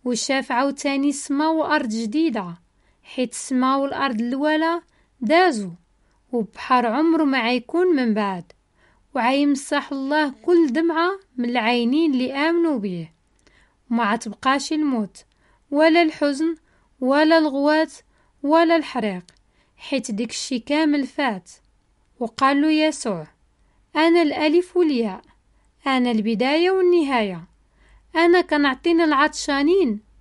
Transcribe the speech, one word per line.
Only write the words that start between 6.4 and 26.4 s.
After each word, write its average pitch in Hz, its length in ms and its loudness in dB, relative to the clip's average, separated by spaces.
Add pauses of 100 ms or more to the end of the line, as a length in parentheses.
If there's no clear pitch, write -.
عمره 320 380 2
ما 269 140 0
عيكون 247 580 -2
من 240 180 0
بعد، 196 380 -4 (640)
وعيمسح 277 760 0
الله 277 380 -2
كل 330 380 2
دمعة 330 520 0 (180)
من 240 120 -4
العينين 247 640 0
اللي 254 200 -2
آمنوا 320 440 0
بيه، 180 360 -8 (800)
وما 233 120 0
عتبقاش 240 680 -2
الموت 269 520 -4 (460)
ولا 320 300 4
الحزن 311 540 -2 (440)
ولا 302 380 4
الغوات 302 560 0 (500)
ولا 330 320 4
الحريق، 214 480 -4 (540)
حيت 262 340 -6
ديك 226 180 -4
الشي - 300 -6
كامل 294 480 0
فات. 240 440 -4 (680)
وقال 269 420 0
له 311 100 2
يسوع: 311 560 -2 (680)
"أنا 330 260 4
الألف 320 560 0
والياء، 240 440 0 (680)
أنا 247 240 0
البداية 247 600 0